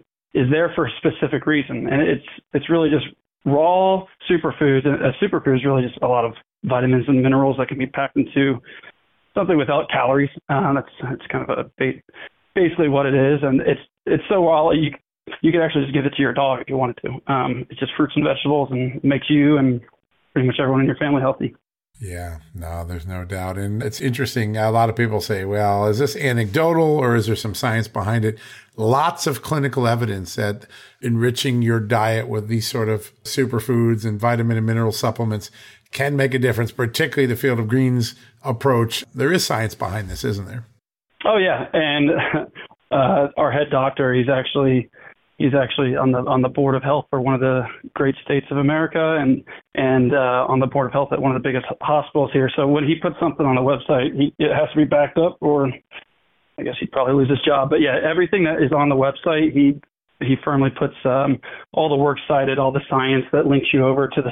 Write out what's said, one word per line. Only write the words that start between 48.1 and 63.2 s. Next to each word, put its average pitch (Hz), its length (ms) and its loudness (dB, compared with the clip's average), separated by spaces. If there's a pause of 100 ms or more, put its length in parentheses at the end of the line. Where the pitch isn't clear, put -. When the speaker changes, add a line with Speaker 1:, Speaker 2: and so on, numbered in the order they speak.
Speaker 1:
states 139 260 -2
of 139 60 -4
America 156 640 0
and, 135 240 0 (300)
and, 131 400 2
uh, 127 340 2
on 131 120 0
the 135 60 2
board 131 200 0
of 117 80 -6
health 139 180 0
at 143 80 -2
one 131 160 0
of 123 60 -4
the 127 40 -4
biggest 127 200 -2 (160)
hospitals 143 500 0
here. 131 240 2
So 143 100 2
when 147 180 2
he 151 160 2
puts 170 200 -4
something 156 240 -2
on 131 120 2
the 127 40 2
website, 135 540 0
he, 143 240 0
it 151 120 0
has 147 200 0
to - 60 -4
be 151 80 6
backed 147 340 0
up, 170 220 0
or 147 300 2 (880)
I - 40 -8
guess 123 180 -6
he'd - 120 -8
probably 131 220 2
lose 135 160 4
his 135 140 0
job. 143 260 2
But 156 100 2
yeah, 143 220 2
everything 175 420 0
that 156 180 0
is 139 100 2
on 143 160 2
the 143 60 2
website, 156 580 0
he, 143 280 4 (400)
he 135 240 2
firmly 135 260 2
puts, 139 240 -4 (100)
um, 135 360 2 (320)
all 160 160 0
the 143 80 2
works 139 320 2
cited, 135 300 2
all 135 120 2
the 139 180 -2
science 131 440 2